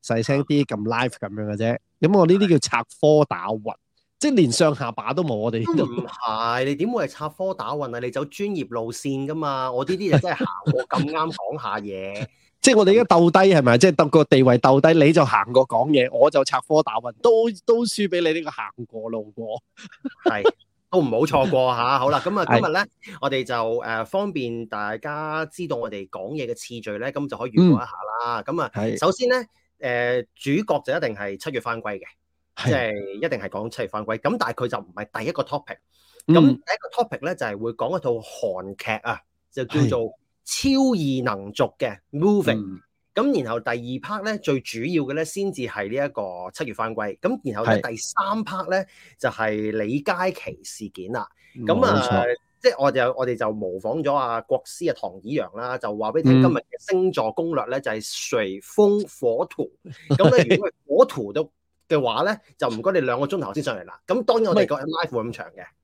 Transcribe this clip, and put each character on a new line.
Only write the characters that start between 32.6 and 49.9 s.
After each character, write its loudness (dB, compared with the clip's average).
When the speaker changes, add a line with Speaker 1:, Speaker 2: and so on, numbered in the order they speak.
Speaker 2:
即 2
係 -2
一 -4
定 -4
係 -8
講 -8
七 -8
月 -6
返 -6
歸。 -4
咁 -6
但 -2
係 -6
佢 -4
就 -6
唔 -12
係 -10
第 -6
一 -6
個 -4
topic。 -8
Speaker 1:
嗯。 6
Speaker 2:
咁 8
第 8
一 -6
個 -4
topic -6
呢， -4
就 -6
係 -6
會 -6
講 -4
一 -6
套 -2
韓 -6
劇 -8
啊， -6
就 -6
叫 -2
做 0
Speaker 1:
係。 -6
Speaker 2:
超 -2
異 -2
能 -4
族 0
嘅 -6
Moving。 2
Speaker 1:
嗯。 -12
Speaker 2:
咁 0
然 -6
後 -2
第 -6
二 -2
part -8
呢， -4
最 -2
主 -12
要 -2
嘅 -6
呢， -4
先 -4
至 -8
係 -6
呢 -4
一 -6
個 -8
七 -8
月 -12
返 -6
歸。 -6
咁 -4
然 -6
後 -2
呢， 2
Speaker 1:
係。 -8
Speaker 2:
第 -10
三 -4
part -8
呢， -2
就 -2
係 -4
李 -2